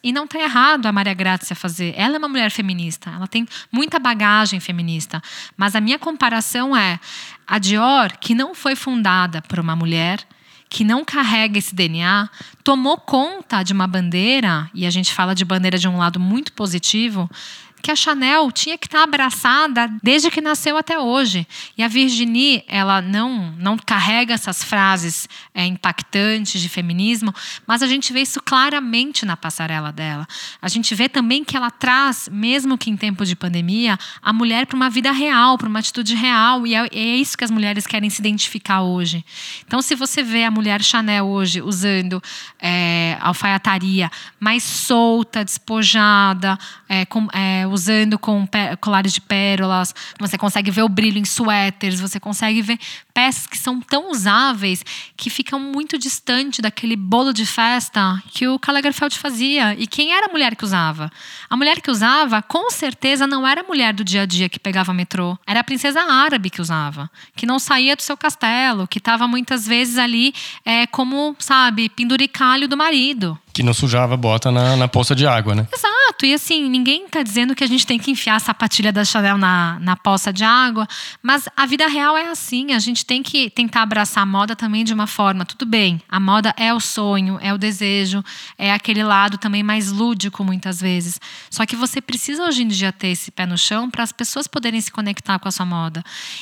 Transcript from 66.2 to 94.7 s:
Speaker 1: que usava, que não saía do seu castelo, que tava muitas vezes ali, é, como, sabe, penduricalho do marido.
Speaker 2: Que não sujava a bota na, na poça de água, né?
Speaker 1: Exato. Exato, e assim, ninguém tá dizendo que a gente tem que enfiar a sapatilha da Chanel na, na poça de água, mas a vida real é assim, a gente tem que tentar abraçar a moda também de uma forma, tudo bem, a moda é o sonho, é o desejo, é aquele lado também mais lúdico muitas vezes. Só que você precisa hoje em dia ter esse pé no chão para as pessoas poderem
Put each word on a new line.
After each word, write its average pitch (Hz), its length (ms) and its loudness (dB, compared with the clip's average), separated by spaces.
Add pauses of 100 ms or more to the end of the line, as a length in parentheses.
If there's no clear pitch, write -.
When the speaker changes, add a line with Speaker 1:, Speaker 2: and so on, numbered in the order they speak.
Speaker 1:
que 175 120 -8
usava, 151 460 -4 (280)
que - 100 -6
não 247 140 0
saía 269 360 2
do 285 60 -8
seu 285 160 -6
castelo, 240 720 0
que - 120 -6
tava 233 280 2
muitas 240 400 -2
vezes 240 320 2
ali, 240 340 2 (320)
é, 233 220 2
como, 277 500 -2
sabe, 240 500 2
penduricalho 262 800 2
do 262 80 0
marido. 269 640 0 (160)
Speaker 2:
Que - 80 -2
não 120 140 4
sujava 123 400 2
a - 20 -2
bota 117 340 2
na, 123 240 4
na 127 120 4
poça 127 260 2
de 139 140 4
água, 110 260 2
né? 107 180 0
Speaker 1:
Exato. 440 260 0 (120)
Exato, - 160 -2
e 269 80 4
assim, 302 340 0
ninguém 262 400 0
tá 320 140 -2
dizendo 240 320 0
que 269 100 -2
a 262 40 2
gente 247 180 2
tem 240 140 0
que - 100 -2
enfiar 226 260 0
a 220 40 2
sapatilha 214 520 0
da 202 140 0
Chanel 202 320 2
na, 175 420 2
na 180 160 0
poça 196 380 0
de 190 100 -2
água, 226 440 4 (340)
mas 269 340 2
a 277 120 2
vida 294 200 2
real 294 300 2
é 330 120 -2
assim, 277 440 -4
a 233 60 2
gente 233 260 -2
tem 254 160 -2
que 262 300 -2
tentar 233 320 0
abraçar 208 400 2
a - 20 4
moda 202 300 0
também 220 280 -2
de 220 80 0
uma 214 140 0
forma, 190 400 0
tudo - 220 -8
bem, 196 420 2
a 185 100 -2
moda 208 380 4
é 226 160 2
o 233 60 0
sonho, 196 640 -2
é 196 100 -2
o 202 60 -2
desejo, 202 640 -2 (340)
é 202 160 0
aquele 208 300 0
lado 202 340 4
também 208 240 -2
mais 208 300 0
lúdico 202 520 -2
muitas 185 380 -2
vezes. 175 400 -2 (260)
Só - 160 -2
que 226 120 -2
você 254 260 -4
precisa 285 420 -6
hoje 277 200 0
em 226 40 0
dia 190 240 0
ter 190 180 -4
esse 180 200 -4
pé - 160 -6
no 180 120 -4
chão 226 300 -2
para 240 140 -6
as 226 100 -4
pessoas - 360 -6
poderem 226 340 -4